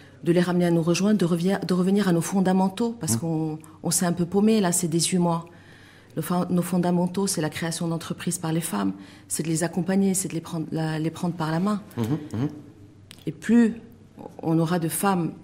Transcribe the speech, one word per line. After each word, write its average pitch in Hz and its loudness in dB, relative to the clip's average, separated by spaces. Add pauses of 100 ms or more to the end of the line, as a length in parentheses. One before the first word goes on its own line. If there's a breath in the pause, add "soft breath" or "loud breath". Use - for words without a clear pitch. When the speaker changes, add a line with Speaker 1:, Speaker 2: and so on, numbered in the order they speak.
(240 loud breath)
Speaker 1:
de 170 2
les 175 6
ramener 175 2
à 175 4
nous 170 4
rejoindre, 185 2
de 180 2
revien-, 175 2
de 180 0
revenir 190 2
à 180 4
nos 165 4
fondamentaux, 190 2
parce 135 -2
Speaker 2:
Mmh. 113 0
Speaker 1:
qu'on, 160 -2 (240 loud breath)
on 175 -2
s'est 180 0
un 175 2
peu 175 0
paumé, 208 4
là, 175 2
ces 175 0
dix-huit 165 0
mois. 170 0 (680 loud breath)
Le 160 -6
fon-, 180 -2
nos 175 2
fondamentaux, 180 0
c'est 196 -2
la 151 0
création 165 -6
d'entreprises 165 -6
par 160 -4
les 165 0
femmes, 196 -4 (340 loud breath)
c'est - -6
de 156 -4
les 160 0
accompagner, 190 0
c'est 175 -4
de 156 -8
les 160 -4
prendre, 160 -8
la, 160 -4
les 160 -2
prendre 175 -4
par 160 -4
la 165 0
main. 202 0 (160)
Speaker 2:
Mmh, 120 -2
mmh. 127 -2 (800)
Speaker 1:
Et - -6
plus 233 4 (680)
on 160 2
aura 165 2
de 160 -2
femmes 180 0 (120)